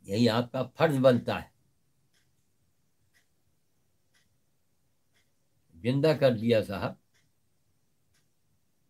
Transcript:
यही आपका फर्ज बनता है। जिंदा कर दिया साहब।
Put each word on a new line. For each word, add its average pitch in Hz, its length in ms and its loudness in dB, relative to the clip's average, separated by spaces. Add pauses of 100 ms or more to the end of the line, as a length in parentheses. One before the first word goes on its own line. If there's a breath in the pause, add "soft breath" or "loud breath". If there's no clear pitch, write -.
यही 113 200 0
आपका 123 360 -2 (140)
फर्ज 156 200 0
बनता 120 380 2
है। - 160 -12 (4000)
जिंदा 139 380 0
कर 127 200 2
दिया 110 280 0
साहब। 98 360 -8 (1900)